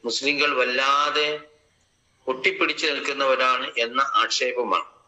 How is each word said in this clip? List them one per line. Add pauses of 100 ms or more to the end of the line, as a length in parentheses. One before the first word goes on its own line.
മുസ്ലിങ്ങൾ
വല്ലാതെ (960)
ഒട്ടിപ്പിടിച്ചു
നിൽക്കുന്നവരാണ് (100)
എന്ന (140)
ആക്ഷേപമാണ്. (180)